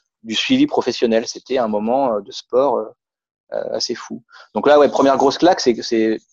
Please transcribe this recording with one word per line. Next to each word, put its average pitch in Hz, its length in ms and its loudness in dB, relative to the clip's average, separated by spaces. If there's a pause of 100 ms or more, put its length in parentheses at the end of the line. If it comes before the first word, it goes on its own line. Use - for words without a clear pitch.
(220)
du 110 120 -10
suivi 131 320 2
professionnel. 117 600 0
C'était - 320 -6
un 117 100 -2
moment, 113 460 -2
euh, 104 80 -2
de 98 100 -18
sport, 123 460 0
euh, 107 60 -6 (680)
euh, - 220 -6
assez - 200 -4
fou. - 280 -14 (320)
Donc 107 120 0
là, 147 120 8
ouais, 139 100 6
première 131 300 2
grosse 135 180 2
claque, 185 240 2
c'est, 120 220 2
c'est, 110 360 -2 (140)